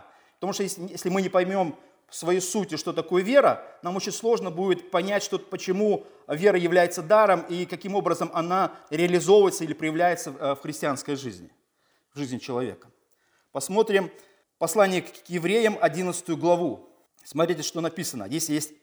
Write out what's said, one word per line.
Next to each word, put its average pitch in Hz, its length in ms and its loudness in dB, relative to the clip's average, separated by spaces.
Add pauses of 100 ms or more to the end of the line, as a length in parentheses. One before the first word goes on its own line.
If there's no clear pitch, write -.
(360)
Потому 185 180 -6
что 208 100 -4
если, 175 240 -6
если 175 220 -8
мы 190 120 2
не 185 80 -2
поймем 185 480 0 (340)
в - 40 -18
своей 180 260 0
сути, 185 340 -2
что 160 160 -6
такое 170 320 0
вера, 214 420 4 (180)
нам 175 120 -6
очень 196 160 -6
сложно 220 400 -2
будет 175 400 -2
понять, 190 320 0
что, 190 160 -4
почему 196 640 -2 (220)
вера 180 320 4
является 175 420 2
даром 196 460 4
и 175 180 -4
каким 185 300 -8
образом 170 380 0
она 175 400 -2 (160)
реализовывается 175 720 4
или 160 100 -6
проявляется 160 580 -2
в, 131 60 -16
э, 139 180 -2
в - 60 -12
христианской 147 540 -4
жизни, 95 340 -12 (640)
в - 40 -14
жизни 127 200 -6
человека. 123 520 -8 (640)
Посмотрим 196 580 0 (460)
послание 185 460 2
к, - 200 -20
к - 60 -20
евреям, 196 500 2
одиннадцатую 165 580 0
главу. 170 520 0 (340)
Смотрите, 160 400 -2
что 165 160 -6
написано. 151 480 -6
Здесь 156 220 -6
есть 151 340 -4